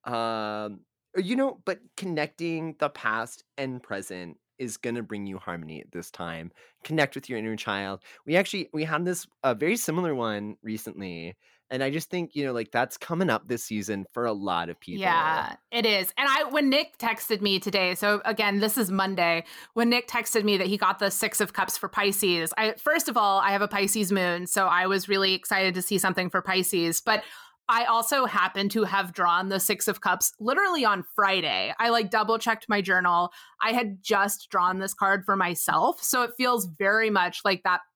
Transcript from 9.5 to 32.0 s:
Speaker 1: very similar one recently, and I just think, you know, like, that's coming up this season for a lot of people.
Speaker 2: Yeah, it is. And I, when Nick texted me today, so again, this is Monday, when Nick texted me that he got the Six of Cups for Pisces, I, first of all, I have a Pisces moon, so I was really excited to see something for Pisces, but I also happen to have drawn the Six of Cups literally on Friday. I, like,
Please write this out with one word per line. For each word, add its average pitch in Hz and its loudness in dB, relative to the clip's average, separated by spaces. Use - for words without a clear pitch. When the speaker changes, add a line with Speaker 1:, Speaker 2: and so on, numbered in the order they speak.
Speaker 1:
very 160 0
similar 170 -2
one 107 -4
recently, 95 -10
and 131 -4
I 135 0
just 160 -6
think, 175 -6
you 143 -2
know, 127 -2
like, 117 -4
that's 123 0
coming 170 -2
up 110 0
this 120 -4
season 104 -4
for 120 -2
a 110 0
lot 90 -2
of 85 -12
people. - -10
Speaker 2:
Yeah, 165 0
it 233 -2
is. 190 0
And 277 0
I, 302 2
when 294 2
Nick 285 0
texted 220 -2
me 196 2
today, 185 0
so 208 2
again, 208 0
this 214 2
is 196 0
Monday, 180 0
when 233 2
Nick 240 2
texted 226 0
me 208 4
that 185 2
he 202 0
got 196 2
the 196 2
Six - 0
of 190 0
Cups - -2
for 190 -6
Pisces, 180 2
I, 220 2
first 320 0
of 233 0
all, 202 4
I 202 4
have 202 2
a 208 0
Pisces 202 0
moon, 180 2
so 190 2
I 180 4
was 190 0
really 190 2
excited 190 0
to 180 -4
see 196 0
something 185 0
for 185 0
Pisces, 185 0
but 214 0
I 233 4
also 240 2
happen 196 0
to 220 2
have 185 0
drawn 180 2
the 190 0
Six - 0
of 202 -4
Cups 185 0
literally 311 2
on 202 2
Friday. 170 2
I, 233 2
like, 233 2